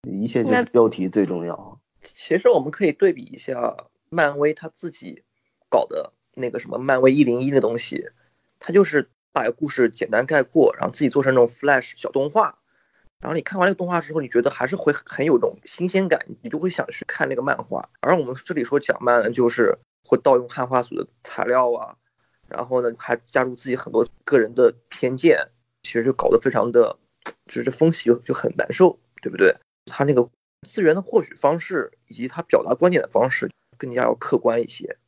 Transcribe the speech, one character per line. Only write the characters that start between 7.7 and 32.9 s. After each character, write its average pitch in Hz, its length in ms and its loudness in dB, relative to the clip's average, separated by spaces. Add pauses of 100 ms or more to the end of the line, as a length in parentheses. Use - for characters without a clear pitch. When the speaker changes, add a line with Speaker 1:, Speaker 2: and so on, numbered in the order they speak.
Speaker 3:
西， - 260 -8 (540)
他 - 140 -10
就 196 120 6
是 147 240 -2 (240)
把 120 180 -2
故 143 200 -6
事 123 180 2
简 - 220 -6
单 117 160 0
概 143 160 2
括， - 340 2
然 - 100 -4
后 - 60 -4
自 - 100 -14
己 135 60 2
做 135 140 0
成 131 120 2
那 127 60 6
种 120 80 6
Flash 135 480 0
小 - 140 -8
动 139 180 -2
画， 175 300 0 (640)
然 - 100 -8
后 156 40 -4
你 165 60 -2
看 - 180 -8
完 180 80 4
那 196 60 2
个 - 20 -2
动 180 120 -6
画 175 160 -2
之 151 100 -12
后， 160 80 -2
你 131 80 -10
觉 120 140 0
得 127 80 0
还 - 160 -6
是 180 100 -6
会 - 160 0
很 - 320 -6
有 151 140 4
种 - 260 -2
新 - 240 -6
鲜 190 200 0
感， 160 140 0 (200)
你 120 80 -12
就 156 80 -6
会 180 100 -2
想 165 220 -6
去 - 160 -14
看 - 200 -6
那 135 80 -4
个 120 60 -6
漫 135 160 -2
画。 - 320 -10 (120)
而 160 140 2
我 170 80 0
们 127 120 -6 (100)
这 185 100 -10
里 147 80 -2
说 135 160 -2
讲 - 240 -8
漫 120 200 4
呢， 110 80 0
就 120 180 2
是 117 300 0 (260)
会 120 140 2
盗 135 180 4
用 123 100 -2
汉 127 200 -8
化 127 160 0
组 - 120 -12
的 - 120 -6 (180)
材 - 200 -6
料 123 280 2
啊， 117 240 -8 (520)
然 - 180 -8
后 123 160 0
呢， 117 160 -2
还 - 260 -4
加 - 180 0
入 127 120 -4
自 131 160 -10
己 120 60 -2
很 - 140 -10
多 110 160 2 (180)
个 143 140 4
人 113 160 2
的 120 200 2 (140)
偏 131 280 -4
见， 170 220 4 (440)
其 - 100 -14
实 117 120 0
就 131 80 2
搞 - 160 0
得 113 100 4
非 135 120 0
常 120 220 0
的， 117 240 4 (500)
就 - 160 -8
是 127 80 -2
风 156 200 2
气 - 160 -4
就， 117 140 6
就 - 120 -6
很 - 240 -2
难 - 160 -4
受， - 260 4 (220)
对 - 100 -8
不 - 60 -14
对？ 95 180 4 (320)
他 - 180 -2
那 143 100 2
个 120 140 4 (340)
资 - 200 -6
源 160 120 6
的 190 80 -4
获 190 200 2
取 - 120 -12
方 151 240 0
式 165 320 -6 (160)
以 - 80 -20
及 123 140 -8
他 160 140 -10
表 - 200 2
达 123 120 0
观 180 180 4